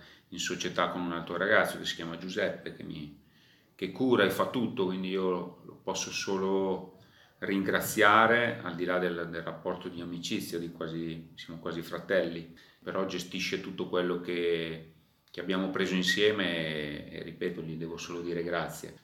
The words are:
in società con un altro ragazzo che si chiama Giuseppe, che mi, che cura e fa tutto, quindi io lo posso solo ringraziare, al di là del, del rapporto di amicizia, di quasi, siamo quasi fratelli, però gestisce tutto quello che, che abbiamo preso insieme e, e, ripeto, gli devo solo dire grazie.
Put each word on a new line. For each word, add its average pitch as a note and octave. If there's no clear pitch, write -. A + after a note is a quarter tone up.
in F2
società F2+
con F2+
un E2+
altro E2+
ragazzo F#2+
che E2
si -
chiama E2+
Giuseppe, F#2
che -
mi, D#2
che F#2
cura A#2+
e F2+
fa -
tutto, G#2
quindi F#2
io F#2
lo -
posso -
solo F#2+
ringraziare, G#2
al F2
di F2
là F2+
del, E2+
del E2
rapporto F2
di E2+
amicizia, F2
di E2+
quasi, E2
siamo E2
quasi E2+
fratelli, E2+
però F#2
gestisce F2+
tutto F2+
quello F2
che, E2+
che F2
abbiamo F#2
preso F#2
insieme G2+
e, D#2
e, E2
ripeto, F2
gli D#2+
devo E2
solo F2
dire E2+
grazie. E2+